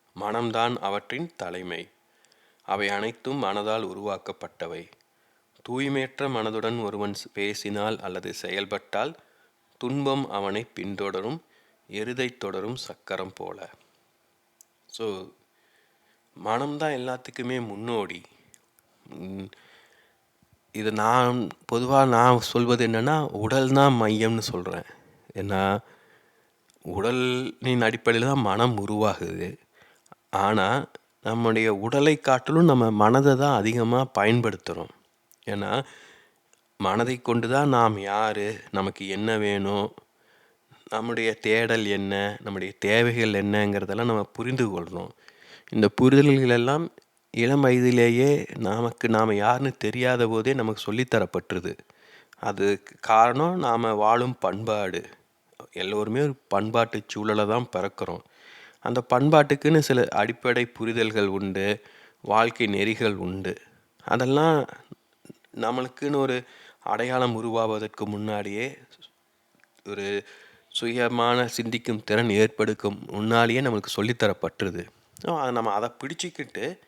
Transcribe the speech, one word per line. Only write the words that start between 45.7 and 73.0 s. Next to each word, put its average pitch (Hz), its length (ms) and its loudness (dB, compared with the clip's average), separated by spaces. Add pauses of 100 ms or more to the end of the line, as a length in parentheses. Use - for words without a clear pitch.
இந்த 107 180 4 (140)
புரிதல்கள் 135 460 6
எல்லாம் 127 420 0 (400)
இளம் 123 300 2
வயதிலேயே 123 880 4 (120)
நமக்கு 113 500 -2
நாம 110 260 4
யாருன்னு 123 420 0
தெரியாத 120 500 0
போதே 113 280 0
நமக்கு 110 380 -4
சொல்லித்தரப்பட்டுருது. 95 840 -2 (600)
அதுக்கு 101 640 -2
காரணம் 123 580 4
நாம 117 340 0
வாழும் 117 460 2
பண்பாடு. 98 680 -4 (680)
எல்லோருமே 104 480 -2
ஒரு 143 140 0 (140)
பண்பாட்டு 110 580 0
சூழலை 107 400 -2
தான் 117 300 -2
பிறக்கிறோம். 92 440 -6 (600)
அந்த 120 220 -2 (120)
பண்பாட்டுக்குன்னு 147 640 6
சில 127 320 4
அடிப்படை 120 680 0
புரிதல்கள் 110 480 0
உண்டு, 98 560 -2 (380)
வாழ்க்கை 113 460 2
நெறிகள் 104 480 -2
உண்டு. 92 420 -6 (480)
அதெல்லாம் 139 600 2 (920)
நம்மளுக்குன்னு 127 580 -4
ஒரு 131 300 -2 (360)
அடையாளம் 123 540 -2
உருவாவதற்கு 110 720 -4
முன்னாடியே, 104 720 -6 (1080)
ஒரு 101 380 -6 (440)
சுயமான 120 800 0
சிந்திக்கும் 117 580 -6
திறன் 113 260 2
ஏற்படுக்கும் 104 760 0